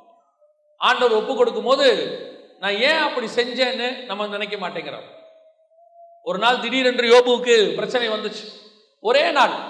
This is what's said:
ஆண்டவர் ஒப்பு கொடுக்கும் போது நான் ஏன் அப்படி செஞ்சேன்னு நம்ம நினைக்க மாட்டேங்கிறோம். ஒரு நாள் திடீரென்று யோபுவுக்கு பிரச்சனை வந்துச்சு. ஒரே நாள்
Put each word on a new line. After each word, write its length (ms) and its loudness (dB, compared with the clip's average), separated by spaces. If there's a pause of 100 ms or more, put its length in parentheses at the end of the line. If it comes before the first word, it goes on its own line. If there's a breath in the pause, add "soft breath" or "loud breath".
(760)
ஆண்டவர் 400 2
ஒப்பு 200 -2
கொடுக்கும் 280 0
போது 540 0 (420)
நான் 160 -4
ஏன் 220 2
அப்படி 280 -4 (100)
செஞ்சேன்னு 680 -4
நம்ம 220 -6
நினைக்க 300 -8
மாட்டேங்கிறோம். 640 -12 (1000)
ஒரு 160 -4
நாள் 220 2
திடீரென்று 580 4
யோபுவுக்கு 560 4
பிரச்சனை 360 -2
வந்துச்சு. 500 -8 (400)
ஒரே 300 2
நாள் 200 2 (200)